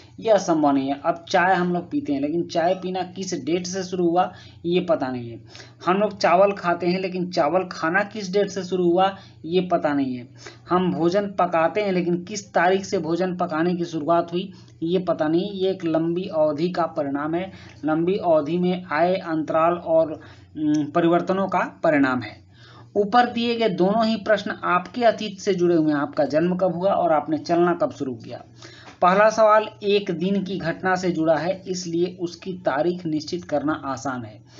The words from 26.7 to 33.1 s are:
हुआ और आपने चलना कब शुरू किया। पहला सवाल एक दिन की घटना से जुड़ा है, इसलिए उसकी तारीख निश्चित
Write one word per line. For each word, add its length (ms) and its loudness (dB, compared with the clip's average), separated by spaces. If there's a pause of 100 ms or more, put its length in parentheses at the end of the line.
हुआ 180 0
और 200 2
आपने 260 0
चलना 360 2
कब 180 -2
शुरू 220 -6
किया। 300 -16 (580)
पहला 280 6
सवाल 380 6 (140)
एक 280 2
दिन 340 0
की 140 -6
घटना 360 -2
से 160 0
जुड़ा 260 2
है, 300 -4
इसलिए 540 -4
उसकी 320 -8
तारीख 540 -2
निश्चित 380 -4